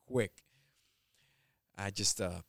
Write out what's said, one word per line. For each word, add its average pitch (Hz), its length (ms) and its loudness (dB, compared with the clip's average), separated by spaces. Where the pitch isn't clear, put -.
quick. 120 380 0
I 98 140 -4
just, 101 280 0
uh, 87 300 -2